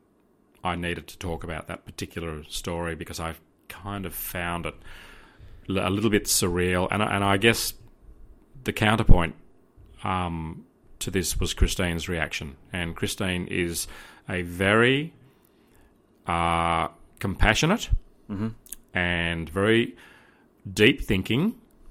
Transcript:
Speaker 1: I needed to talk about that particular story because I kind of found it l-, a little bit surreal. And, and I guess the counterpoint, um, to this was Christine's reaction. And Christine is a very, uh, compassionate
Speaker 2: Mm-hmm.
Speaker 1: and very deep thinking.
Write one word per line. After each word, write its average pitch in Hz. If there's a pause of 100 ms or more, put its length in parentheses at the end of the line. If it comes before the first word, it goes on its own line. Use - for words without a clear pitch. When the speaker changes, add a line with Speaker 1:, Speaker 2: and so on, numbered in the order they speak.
(640)
Speaker 1:
I 87
needed 87
to -
talk 82
about 80
that -
particular 82
story 85
because 82
I 82 (320)
kind 98
of 80
found 87
it 78 (960)
l-, 95
a 95
little 104
bit 104
surreal. 90
And, 101
and 98
I 98
guess 113 (920)
the 107
counterpoint, 107 (680)
um, 87 (340)
to -
this 92
was 90
Christine's 85
reaction. 78 (180)
And 85
Christine 92
is 87 (400)
a 90
very, 110 (1120)
uh, 85 (320)
compassionate 113 (400)
Speaker 2:
Mm-hmm. 104 (440)
Speaker 1:
and 85
very 110 (760)
deep 110
thinking. 117 (360)